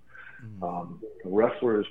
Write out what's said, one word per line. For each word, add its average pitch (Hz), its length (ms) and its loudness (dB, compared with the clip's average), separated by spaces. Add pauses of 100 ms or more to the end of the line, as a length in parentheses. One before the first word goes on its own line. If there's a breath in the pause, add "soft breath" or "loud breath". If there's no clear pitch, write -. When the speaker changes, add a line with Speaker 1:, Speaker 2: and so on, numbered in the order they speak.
(440 loud breath)
Speaker 1:
Mm. 104 240 -10
Speaker 2:
Um, 87 360 -6 (200)
a 92 60 -8
wrestler 113 500 4
is 101 120 0